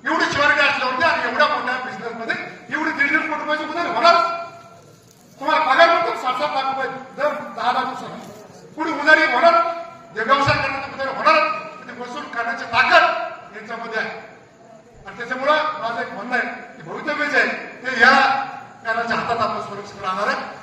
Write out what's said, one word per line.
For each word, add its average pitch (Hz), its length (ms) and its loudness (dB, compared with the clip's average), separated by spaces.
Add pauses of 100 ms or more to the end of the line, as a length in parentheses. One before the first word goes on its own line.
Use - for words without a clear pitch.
एवढी 330 200 2
शहर 294 260 4
आहे 285 180 4
असल्यावरती 262 340 0
आणि 294 260 2
एवढ्या 277 180 4
मोठ्या 247 300 0
बिझनेसमध्ये 233 580 -6 (380)
एवढी 311 180 -2
दीड 294 300 2
कोटी 311 200 -4
रुपयाची 302 240 -2
उधारी 339 240 -4
होणार. 339 260 6 (1300)
तुम्हाला 311 320 2
पगार 330 160 8
मिळतो 339 340 2
सात 262 100 -2
सात 294 220 -2
लाख 269 200 0
रुपये 262 160 -2
दर 269 380 -4 (280)
दहा 226 160 0
लाख 247 100 0
दिवसाला. - 320 -8 (600)
पुढे 320 140 -2
उधारी 311 420 4
होणार, 330 220 6 (600)
जे 214 80 -4
व्यवसाय 277 400 2
करण्याची 269 320 -6
उधारी 269 140 -4
होणार, 311 400 4 (380)
ते - 140 -14
वसूल 247 220 -8
करण्याची 233 420 -6
ताकद 285 380 2 (540)
यांच्यामध्ये 220 440 -8
आहे. 202 100 -6 (960)
आणि 196 100 -16
त्याच्यामुळं 262 380 -2
माझं 233 460 -2
एक 254 120 -6
म्हणणं 247 240 -6
आहे - 400 -6
की - 60 -18
भवितव्य 294 440 -4
जे 262 120 2
आहे 226 120 4
ते - 500 -6
या 262 440 6 (400)
कारणाच्या 226 320 -2
हातात 233 220 -2
आपण 214 220 -2
सुरक्षित 202 420 -12
राहणार 196 240 -2
आहे. 277 100 0 (260)